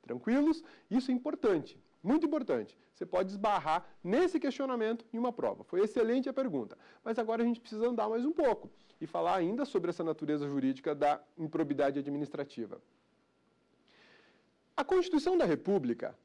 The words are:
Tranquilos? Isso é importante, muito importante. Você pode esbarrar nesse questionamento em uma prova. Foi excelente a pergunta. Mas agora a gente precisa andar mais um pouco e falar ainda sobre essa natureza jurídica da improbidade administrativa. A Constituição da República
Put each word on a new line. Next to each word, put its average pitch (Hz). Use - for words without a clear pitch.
Tranquilos? 269
Isso 254
é -
importante, 247
muito 311
importante. 220
Você 175
pode 185
esbarrar 190
nesse 302
questionamento 240
em 226
uma 240
prova. -
Foi 180
excelente 233
a 262
pergunta. 160
Mas 226
agora 226
a 233
gente 233
precisa 220
andar 220
mais 233
um 311
pouco 277
e 156
falar 175
ainda 196
sobre 175
essa 175
natureza 151
jurídica 139
da 147
improbidade 143
administrativa. 143
A 277
Constituição 359
da 311
República 143